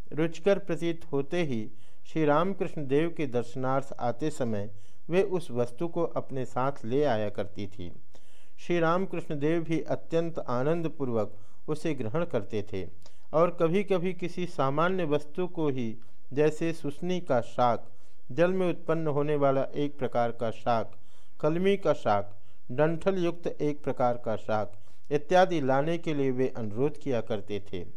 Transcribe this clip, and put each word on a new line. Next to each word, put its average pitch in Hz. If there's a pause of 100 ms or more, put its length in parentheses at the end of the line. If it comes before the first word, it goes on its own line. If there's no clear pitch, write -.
(140)
रुचिकर 165
प्रतीत 170 (100)
होते 147
ही 117 (340)
श्री 160
रामकृष्ण 160
देव 156
के 156
दर्शनार्थ 127
आते 123
समय 113 (380)
वे 180
उस 175
वस्तु 120
को 165
अपने 135
साथ 127 (140)
ले 131
आया 107
करती 101
थी। 90 (640)
श्री 175
रामकृष्ण 165
देव 160
भी 156
अत्यंत 165
आनंदपूर्वक 131 (300)
उसे 156
ग्रहण 127
करते 110
थे 92 (460)
और 165
कभी-कभी 185
किसी 175
सामान्य 165
वस्तु 147
को 160
ही, 123 (360)
जैसे 151
सुसनी 175
का 131
शाक, 120 (400)
जल 165
में 185
उत्पन्न 160
होने 147
वाला 139
एक 143
प्रकार 120
का 110
शाक, 113 (500)
कलमी 185
का 165
शाक, 107 (340)
डंठल 165
युक्त 170
एक 147
प्रकार 123
का 117
शाक 104 (380)
इत्यादि 170
लाने 139
के 165
लिए 139
वे 127
अनुरोध 120
किया 123
करते 104
थे। 98 (180)